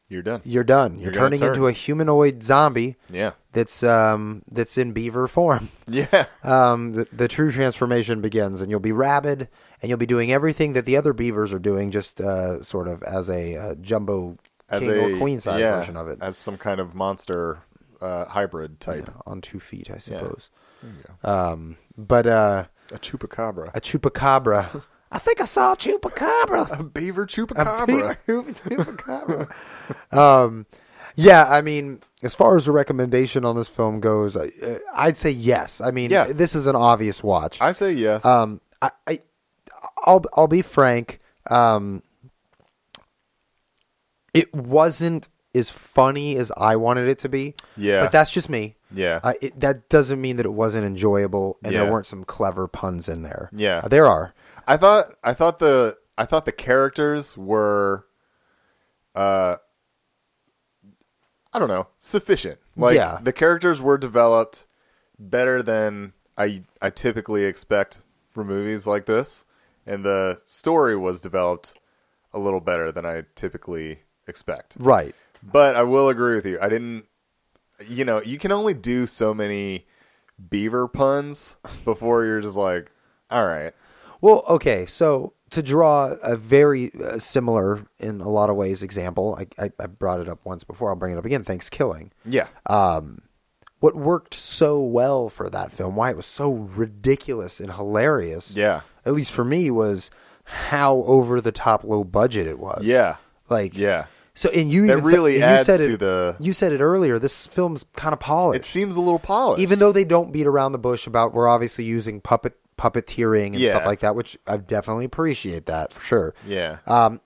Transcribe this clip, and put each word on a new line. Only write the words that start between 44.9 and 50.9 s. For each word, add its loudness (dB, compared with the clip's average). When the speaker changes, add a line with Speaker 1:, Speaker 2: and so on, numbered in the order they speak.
Speaker 2:
as 0
funny 0
as -4
I 2
wanted 2
it 2
to -6
be. -6
Speaker 1:
Yeah. 2
Speaker 2:
But 0
that's 6
just -4
me. -6
Speaker 1:
Yeah. -2
Speaker 2:
Uh, 0
it, -10
that -2
doesn't 4
mean -4
that -2
it -4
wasn't -2
enjoyable -2